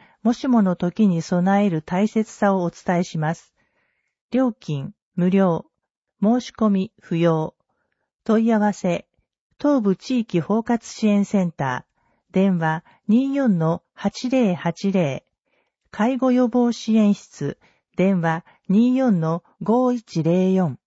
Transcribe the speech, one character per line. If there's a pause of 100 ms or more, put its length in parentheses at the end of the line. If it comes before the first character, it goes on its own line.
(240)
も
し
も
の
時
に
備
え
る
大
切
さ
を
お
伝
え
し
ま
す。 (760)
料
金、 (220)
無
料。 (540)
申
し
込
み、
不
要。 (680)
問
い
合
わ
せ、 (500)
東
部
地
域
包
括
支
援
セ
ン
タ
ー。
電
話、 (240)
二
四
の (100)
八
零
八
零。 (680)
介
護
予
防
支
援
室。 (380)
電
話、 (240)
二
四
の (160)
五
一
零
四。